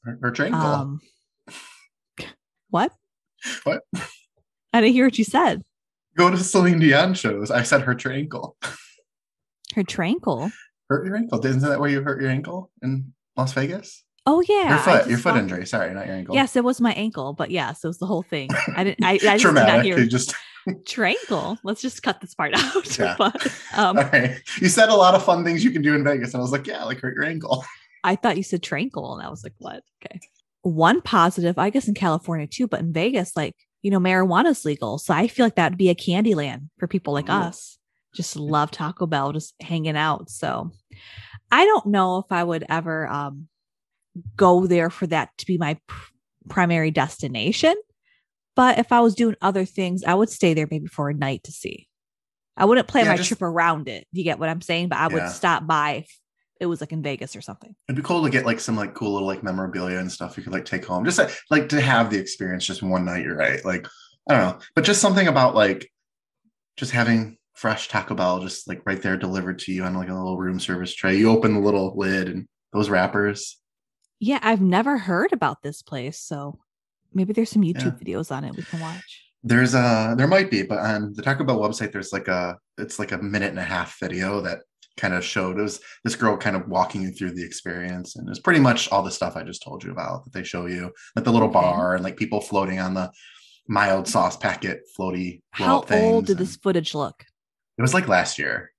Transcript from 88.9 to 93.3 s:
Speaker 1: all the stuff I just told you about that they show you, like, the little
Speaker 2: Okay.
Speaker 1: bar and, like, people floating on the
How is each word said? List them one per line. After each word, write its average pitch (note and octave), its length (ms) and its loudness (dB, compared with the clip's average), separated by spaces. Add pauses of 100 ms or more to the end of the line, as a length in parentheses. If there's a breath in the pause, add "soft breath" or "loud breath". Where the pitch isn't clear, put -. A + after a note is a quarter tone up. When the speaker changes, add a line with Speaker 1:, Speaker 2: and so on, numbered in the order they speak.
Speaker 1:
all G2 120 2
the F#2 80 -6
stuff F2 260 -6
I E2 60 -8
just F2 200 -14
told C#2+ 200 -16
you F2+ 80 -14
about F2 340 -8
that - 80 -20
they F#2 120 -10
show F2 220 -8
you, F2+ 260 -10 (240 loud breath)
like, A2+ 80 -4
the A#2+ 80 2
little A2 160 4
Speaker 2:
Okay. F#2 120 4
Speaker 1:
bar F2+ 360 2
and, F2+ 80 -2
like, F#2+ 120 -8
people G#2 240 -2
floating F#2+ 380 -2
on F#2 160 -4
the F#2 160 -4 (580 soft breath)